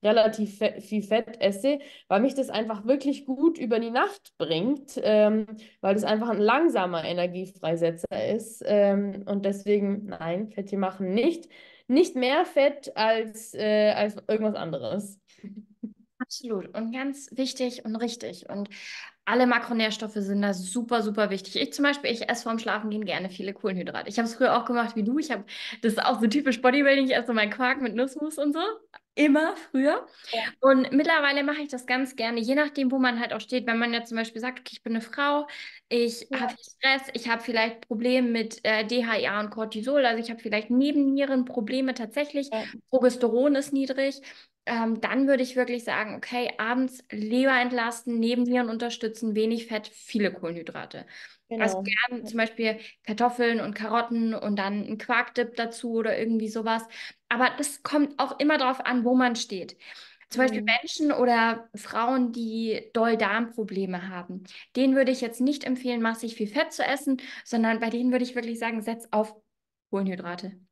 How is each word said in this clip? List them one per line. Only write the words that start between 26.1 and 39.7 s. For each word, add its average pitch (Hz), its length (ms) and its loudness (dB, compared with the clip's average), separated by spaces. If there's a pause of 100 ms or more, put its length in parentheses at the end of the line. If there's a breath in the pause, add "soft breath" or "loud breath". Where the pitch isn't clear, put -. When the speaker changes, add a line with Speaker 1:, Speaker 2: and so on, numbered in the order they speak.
Speaker 2:
so 233 60 4
typisch 269 340 2
Bodybuilding, 277 440 6
ich 254 100 2
esse 240 120 0
so 247 60 0
meinen 214 180 2
Quark 254 300 0
mit 226 140 -2
Nussmus 294 420 -4
und 285 160 2
so. 320 60 -2 (560)
Immer 302 400 4 (160)
früher. 294 360 2 (240 loud breath)
Speaker 1:
Ja. 220 300 -4
Speaker 2:
Und 262 320 6
mittlerweile 285 500 4
mache 294 180 -2
ich 294 80 -6
das 254 180 -8
ganz 262 280 -2
gerne, 233 260 -2
je 240 140 2
nachdem, 294 360 2
wo 269 80 0
man 247 200 2
halt 233 140 -2
auch 214 80 -4
steht. 247 260 -2
Wenn 226 120 2
man 233 140 0
jetzt 233 160 -4
zum 226 80 -6
Beispiel 226 240 -4
sagt, 254 200 -6
Okay, - 120 -16
ich - 100 -20
bin 226 100 -4
eine 226 80 0
Frau, 285 460 0 (480 loud breath)
ich 233 360 0
Speaker 1:
Ja. 262 100 -2
Speaker 2:
habe 233 180 -4
Stress, 269 440 0 (100)
ich 240 160 -6
habe 226 140 0
vielleicht 226 440 -2
Probleme 247 400 2
mit, 226 360 -2
äh, 220 200 2
D 240 220 2
H 220 140 0
E 127 80 0
A 196 120 0
und 214 120 -4
Cortisol, 220 560 0